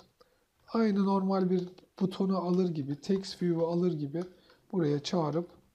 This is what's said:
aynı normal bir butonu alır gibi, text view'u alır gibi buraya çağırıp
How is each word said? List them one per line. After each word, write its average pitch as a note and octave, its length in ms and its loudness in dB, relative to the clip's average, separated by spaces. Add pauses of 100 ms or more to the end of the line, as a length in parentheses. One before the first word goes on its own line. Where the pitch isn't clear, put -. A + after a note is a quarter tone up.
(680)
aynı G#3+ 380 2
normal F#3+ 460 2
bir F3+ 180 0 (320)
butonu F#3+ 360 0
alır F3+ 320 2
gibi, C#3+ 320 -6
text G3 420 -4
view'u E3 240 2
alır F3 260 0
gibi D3 320 -6 (480)
buraya D3 300 0
çağırıp E3 480 -2 (240)